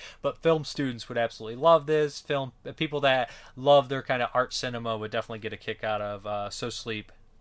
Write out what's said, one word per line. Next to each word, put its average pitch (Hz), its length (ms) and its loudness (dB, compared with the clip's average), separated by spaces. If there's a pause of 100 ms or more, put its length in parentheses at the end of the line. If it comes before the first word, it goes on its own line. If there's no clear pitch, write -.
(220)
but 143 160 -2
film 160 260 2
students 127 460 -4
would 120 80 -4
absolutely 117 420 -4
love 160 260 6
this. 151 340 0
Film, 135 320 -4 (240)
people 147 240 -2
that 131 300 4 (240)
love 135 360 6
their 135 120 -4
kind 127 200 0
of 113 100 0
art 127 220 0
cinema 117 420 -4
would 107 140 -6
definitely 113 300 -6
get 107 120 -6
a 101 60 -10
kick - 260 -8
out 107 160 -2
of, 104 260 -8
uh, 101 220 -4
So 120 220 -6
Sleep 107 420 -8 (280)